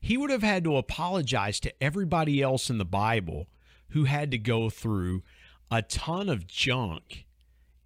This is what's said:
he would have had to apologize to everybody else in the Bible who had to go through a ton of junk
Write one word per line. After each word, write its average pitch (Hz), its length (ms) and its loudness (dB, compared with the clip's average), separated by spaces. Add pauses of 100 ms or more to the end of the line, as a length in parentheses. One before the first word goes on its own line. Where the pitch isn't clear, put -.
he 233 160 0
would 277 140 0
have 240 120 2
had 202 220 4
to 151 120 4
apologize 131 840 0
to - 220 -6
everybody 156 580 2
else 131 300 2
in 117 80 0
the 98 60 0
Bible 95 640 0 (420)
who 151 140 2
had 147 260 2
to 127 80 -2
go 113 320 0
through 92 520 -2 (480)
a 113 120 0
ton 185 460 -4
of 98 180 -2
junk - 800 -4 (600)